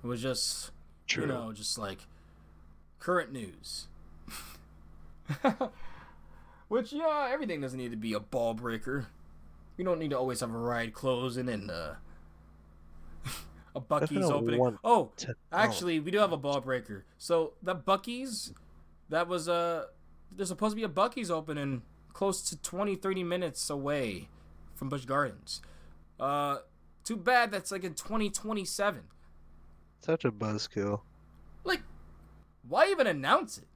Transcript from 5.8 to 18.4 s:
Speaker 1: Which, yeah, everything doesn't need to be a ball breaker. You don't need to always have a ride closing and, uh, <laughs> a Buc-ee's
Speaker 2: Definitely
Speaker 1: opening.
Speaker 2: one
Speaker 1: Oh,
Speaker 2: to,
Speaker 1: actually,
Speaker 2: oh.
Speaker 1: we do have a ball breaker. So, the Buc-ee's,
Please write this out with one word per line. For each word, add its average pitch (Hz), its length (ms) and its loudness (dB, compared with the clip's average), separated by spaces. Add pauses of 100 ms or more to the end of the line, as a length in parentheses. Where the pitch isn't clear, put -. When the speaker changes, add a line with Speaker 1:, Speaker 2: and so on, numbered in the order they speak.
Speaker 1:
Which, 226 240 0
yeah, 294 380 2
everything 226 300 -2
doesn't 131 160 -4
need 123 140 -4
to 117 60 -6
be 110 160 0
a 104 60 2
ball 117 340 0
breaker. 120 540 -2 (680)
You 185 60 -2
don't 175 160 2
need 156 120 0
to 135 60 2
always 127 220 0
have 117 140 -2
a 117 40 -2
ride 117 360 0
closing 127 560 0
and, 101 200 -4
uh, 82 240 -4 (1300)
<laughs> - 520 -10
a 135 60 -6
Buc-ee's 147 280 2
Speaker 2:
Definitely 160 240 4
Speaker 1:
opening. 117 260 4
Speaker 2:
one 127 240 4
Speaker 1:
Oh, 220 340 8
Speaker 2:
to, - 180 -6 (160)
Speaker 1:
actually, 175 480 4
Speaker 2:
oh. - 20 -2
Speaker 1:
we 151 100 -4
do 196 80 4
have 196 120 6
a 165 60 0
ball 143 240 2
breaker. 123 440 -4 (120)
So, 165 440 2
the 185 140 0
Buc-ee's, 220 800 -2 (560)